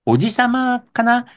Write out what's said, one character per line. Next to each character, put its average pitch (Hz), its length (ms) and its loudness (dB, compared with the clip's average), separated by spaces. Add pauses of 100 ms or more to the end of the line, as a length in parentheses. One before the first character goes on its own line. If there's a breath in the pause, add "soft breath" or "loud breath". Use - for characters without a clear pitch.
お 120 120 2
じ 208 140 0
さ 247 160 0
ま 247 320 -2
か - 240 -6
な？ 240 220 0 (120)